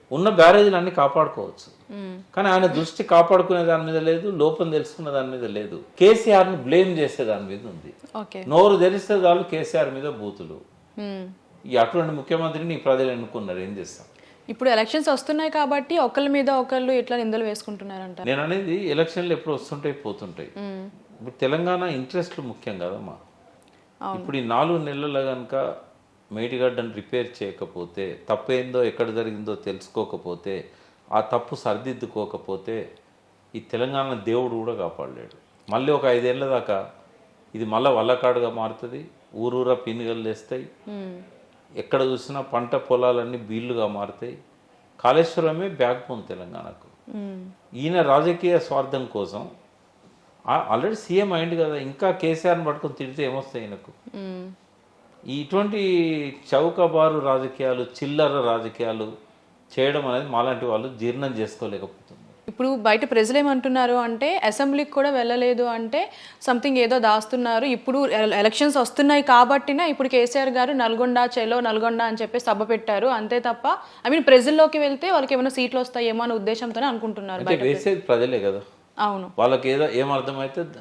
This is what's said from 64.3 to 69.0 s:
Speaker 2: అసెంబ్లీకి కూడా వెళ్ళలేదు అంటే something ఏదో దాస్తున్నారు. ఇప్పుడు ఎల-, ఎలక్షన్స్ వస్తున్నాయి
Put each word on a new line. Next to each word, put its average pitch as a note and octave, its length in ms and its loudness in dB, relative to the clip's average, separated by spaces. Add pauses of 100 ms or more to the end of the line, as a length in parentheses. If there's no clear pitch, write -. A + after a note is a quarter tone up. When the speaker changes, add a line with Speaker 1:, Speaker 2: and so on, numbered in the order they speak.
Speaker 2:
అసెంబ్లీకి C#4 540 0
కూడా C#4 180 2
వెళ్ళలేదు B3 540 0
అంటే A#3 480 -4 (360)
something C4 300 2
ఏదో B3 220 4
దాస్తున్నారు. A3+ 640 2
ఇప్పుడు C4 420 0
ఎల-, G#3+ 260 2
ఎలక్షన్స్ A3 440 4
వస్తున్నాయి C#4+ 440 4